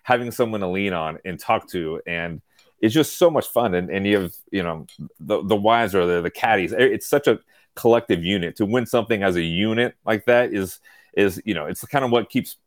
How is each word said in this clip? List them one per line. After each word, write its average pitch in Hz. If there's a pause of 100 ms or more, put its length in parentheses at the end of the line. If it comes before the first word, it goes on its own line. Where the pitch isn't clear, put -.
having 120
someone 110
to 95
lean 95
on 80
and 90
talk 110
to. 82
And 85 (380)
it's 110
just 151
so 175
much 147
fun. 117
And, 90
and 98
you 101
have, 87 (160)
you 95
know, 80 (320)
the, 82
the 104
wives 110
are 90
there, 87
the 85
caddies. 104
It, -
it's 110
such 143
a 113 (360)
collective 113
unit. 87
To 107
win 117
something 110
as 95
a 85
unit 110 (100)
like 107
that 120
is, 95 (360)
is, 98
you 107
know, 78
it's 90
kind 135
of 120
what 117
keeps - (120)